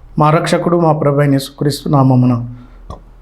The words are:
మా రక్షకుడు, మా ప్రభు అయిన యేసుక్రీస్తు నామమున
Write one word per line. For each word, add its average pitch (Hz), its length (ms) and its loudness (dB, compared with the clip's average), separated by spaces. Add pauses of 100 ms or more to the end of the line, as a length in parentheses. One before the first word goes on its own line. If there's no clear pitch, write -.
(200)
మా 151 100 4
రక్షకుడు, 170 480 0
మా 160 160 2
ప్రభు 151 260 -2
అయిన 143 140 2
యేసుక్రీస్తు 143 560 -4
నామమున 127 560 2 (760)